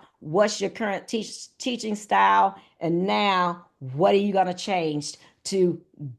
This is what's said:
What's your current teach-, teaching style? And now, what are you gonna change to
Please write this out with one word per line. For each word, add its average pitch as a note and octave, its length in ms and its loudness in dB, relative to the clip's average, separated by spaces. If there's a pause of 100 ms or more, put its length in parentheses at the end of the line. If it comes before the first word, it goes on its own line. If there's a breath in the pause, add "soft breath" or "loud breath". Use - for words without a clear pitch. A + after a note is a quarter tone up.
(200 soft breath)
What's G#3 400 0
your G3 100 -2
current G3+ 380 -6
teach-, - 500 -10
teaching A3 360 -6
style? G3 600 4 (240 loud breath)
And E3+ 260 0
now, F#3+ 600 0 (120)
what C#3+ 360 0
are G3 40 6
you G3+ 140 0
gonna F#3 220 2
change D#3+ 640 -4 (280 soft breath)
to F3+ 360 0 (380)